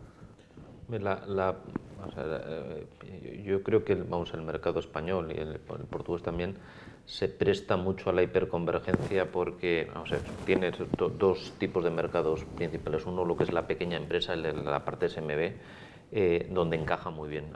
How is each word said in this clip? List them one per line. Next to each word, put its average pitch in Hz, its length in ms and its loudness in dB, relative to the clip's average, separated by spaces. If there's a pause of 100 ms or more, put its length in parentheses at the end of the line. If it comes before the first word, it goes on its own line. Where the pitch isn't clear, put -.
(880)
La, 101 360 0
la, 95 300 2 (500)
o - 60 -8
sea, - 120 -4 (220)
eh, 78 420 -8 (360)
yo, 101 300 -4
yo 95 100 2
creo 104 200 6
que 101 100 4
el, 92 100 0
vamos, 87 300 -2
el 82 80 -4
mercado 80 380 0
español 82 540 -2
y - 60 -4
el, 78 140 -4
el 78 360 -10
portugués 85 320 -4
también 87 340 -2 (500)
se - 240 -2
presta 185 480 4
mucho 95 320 0
a 90 40 6
la 90 80 6
hiperconvergencia 90 1120 2
porque, 87 600 2
vamos 80 200 -6
a - 40 2
ver, 76 80 0 (220)
tiene 92 260 4
do-, 87 380 0
dos - 480 4
tipos 92 260 0
de 87 60 4
mercados 80 540 2
principales. 80 640 -2
Uno, 90 180 0
lo 85 120 2
que 87 80 4
es 82 80 -2
la 85 120 2
pequeña 85 320 0
empresa, 82 360 0
el 82 100 -2
de 78 100 0
la 71 320 -2
parte 80 220 0
S - 120 -4
M 76 160 -2
B, 82 200 0 (560)
eh, 87 400 4
donde 85 260 2
encaja 80 320 -2
muy 76 200 -8
bien. 76 160 -6 (100)